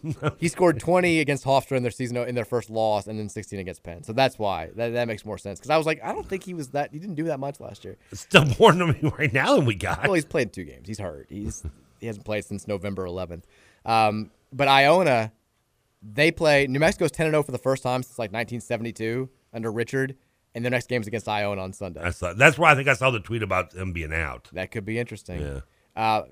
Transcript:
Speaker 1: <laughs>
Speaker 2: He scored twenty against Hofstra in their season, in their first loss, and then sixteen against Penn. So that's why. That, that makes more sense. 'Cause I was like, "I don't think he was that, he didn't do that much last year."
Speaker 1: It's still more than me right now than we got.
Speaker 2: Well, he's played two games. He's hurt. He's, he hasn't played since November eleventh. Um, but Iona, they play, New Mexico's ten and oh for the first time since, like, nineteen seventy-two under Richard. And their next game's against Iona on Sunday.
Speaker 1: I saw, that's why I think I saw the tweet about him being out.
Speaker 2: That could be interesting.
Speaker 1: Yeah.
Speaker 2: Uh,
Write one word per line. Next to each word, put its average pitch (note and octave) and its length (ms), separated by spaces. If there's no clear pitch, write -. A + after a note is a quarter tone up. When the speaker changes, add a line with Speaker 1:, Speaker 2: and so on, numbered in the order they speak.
Speaker 1:
<laughs> - 200
Speaker 2:
He F3+ 100
scored E3 320
twenty F3 400
against C#3 240
Hofstra C3+ 320
in B2 60
their A#2+ 100
season, A#2+ 240
in B2 180
their A#2 120
first A#2+ 240
loss, A2 360
and G#2+ 120
then G#2 100
sixteen G2+ 320
against F2+ 220
Penn. F2 200
So A2 120
that's B2+ 240
why. F2+ 360
That, A#2 200
that A#2+ 120
makes A2 200
more G#2 100
sense. G2+ 240
'Cause A#2+ 80
I D3+ 80
was D#3+ 80
like, D#3 180
"I A#2 100
don't G#4+ 140
think F#3+ 180
he F3+ 100
was D3 140
that, C#3+ 240
he D3 60
didn't F3+ 180
do D#3 80
that D3+ 140
much C#3 220
last A#2 240
year." F#2+ 140
Speaker 1:
It's G#2 120
still D#3 240
more G#3+ 140
than F3 160
me D3 300
right D3+ 140
now D3+ 220
than E3+ 120
we A2+ 80
got. F#2 280
Speaker 2:
Well, F#3 120
he's D#3 100
played A#2+ 300
two F2+ 100
games. C2+ 240
He's G#2+ 100
hurt. D#2+ 300
He's, G#2 340
he A2+ 60
hasn't G#2+ 180
played G#2+ 220
since G2+ 200
November G2 380
eleventh. F2 420
Um, A2 460
but C#3 160
Iona, C#3 640
they C3+ 300
play, D3 340
New C3 140
Mexico's E3 320
ten E3 140
and D3+ 100
oh D3 60
for C#3 100
the B2 60
first C3+ 240
time B2+ 200
since, - 160
like, G#2+ 140
nineteen A2+ 300
seventy-two A#2 680
under A2+ 180
Richard. C3 460
And A#2 120
their B2 80
next A#2+ 160
game's A#2+ 180
against G#2+ 220
Iona G2+ 340
on F#2 100
Sunday. F2 300
Speaker 1:
I F2 80
saw, F2 220
that's C3 260
why D#3 140
I - 20
think C3+ 140
I C3+ 60
saw B2+ 180
the A2+ 80
tweet A2 240
about F#2 280
him F#2 200
being D#2+ 200
out. D2 400
Speaker 2:
That F#2 200
could G#2+ 120
be A2 140
interesting. G2 420
Speaker 1:
Yeah. C#2 200
Speaker 2:
Uh, A2 380